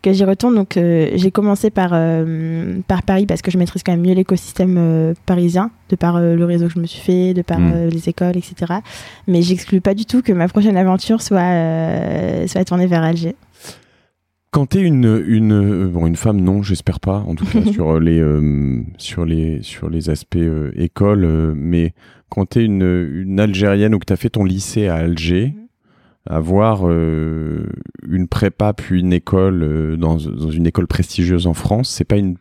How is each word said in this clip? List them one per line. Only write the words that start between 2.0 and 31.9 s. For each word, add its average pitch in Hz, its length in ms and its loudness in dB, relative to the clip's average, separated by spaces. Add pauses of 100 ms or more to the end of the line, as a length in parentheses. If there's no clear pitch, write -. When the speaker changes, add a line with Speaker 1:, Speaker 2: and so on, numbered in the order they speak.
Speaker 1:
par 185 160 -2
Paris, 196 240 0
parce 170 160 -4
que 185 80 -2
je 185 80 0
maîtrise 175 240 -2
quand 185 80 -2
même 170 100 0
mieux 185 140 2
l'écosystème, 185 640 0
euh, 165 340 2 (140)
parisien, 180 420 0 (200)
de 196 60 2
par, 175 200 0
euh, 170 200 2
le 170 100 2
réseau 170 240 0
que 165 40 -8
je 175 60 -4
me 170 80 -4
suis - 140 -14
fait, 180 340 0
de 175 80 -2
par, 170 160 -4
Speaker 2:
Hmm. 170 160 4
Speaker 1:
euh, 170 160 0
les 165 180 -4
écoles, 180 280 -2
et 175 40 -4
cetera. 175 400 -6 (460)
Mais 175 160 4
j'exclus 185 380 0
pas 196 120 2
du 214 120 -4
tout 247 180 0
que 214 100 2
ma 175 140 2
prochaine 208 300 2
aventure 190 440 2
soit, 190 200 0
euh, 165 1040 -2
soit 185 180 -2
tournée 180 220 0
vers 170 160 2
Alger. 165 320 -2 (1120)
Speaker 2:
Quand 143 160 0
t'es 190 140 0
une, 123 480 4
une, 110 240 4
euh, 101 360 2
bon, 85 200 0
une 82 80 2
femme, 104 240 0
non, 95 240 2
j'espère 92 380 -2
pas, 98 160 -2 (100)
en 82 80 -4
tout 82 100 -4
cas 214 200 0
Speaker 1:
<laughs> 208 60 2
Speaker 2:
sur, 80 240 0
euh, 80 40 2
les, 82 200 4
euh, 73 640 2 (160)
sur - 280 -8
les, 80 360 -2
sur - 280 -10
les 80 200 -4
aspects, - 280 -4
euh, 78 380 -2
école, 101 500 2
euh, 80 300 2
mais 82 380 0 (360)
quand 98 160 -2
t'es 117 180 0
une, 101 180 2 (320)
une 95 280 -4
Algérienne 104 520 2
ou 98 60 0
que - 60 -8
t'as 98 100 0
fait 113 140 -4
ton 104 160 0
lycée 98 420 -2
à 85 80 0
Alger, 85 580 0
Speaker 1:
Mhm. 220 140 -16 (680)
Speaker 2:
avoir, 95 540 2
euh, 80 800 -2 (400)
une 90 220 -2
prépa 104 440 0
puis 90 280 -2
une 90 120 2
école, 92 500 2
euh, 78 340 -2
dans, 82 180 2
dans 78 340 -4
une 82 160 0
école 85 220 0
prestigieuse 87 580 0
en 85 80 0
France, 110 360 -2
c'est - 160 -4